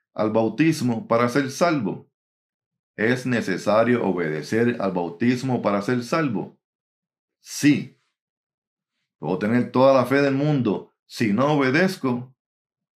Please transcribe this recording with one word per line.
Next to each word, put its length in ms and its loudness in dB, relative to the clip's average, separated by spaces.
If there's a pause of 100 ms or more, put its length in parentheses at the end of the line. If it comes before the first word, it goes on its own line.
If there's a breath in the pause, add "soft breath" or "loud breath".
(140 loud breath)
al 180 -2
bautismo 760 0
para 220 2
ser 220 0
salvo? 600 -2 (840)
¿Es 320 -2
necesario 760 0
obedecer 800 -2
al 100 -2
bautismo 680 -2
para 220 0
ser 200 -2
salvo? 560 -4 (800)
Sí. 600 0 (1200)
Puedo 180 -4
tener 340 0
toda 220 6
la 120 4
fe 160 2
del 120 2
mundo. 640 -2 (100)
Si 280 -2
no 200 2
obedezco, 840 0 (600)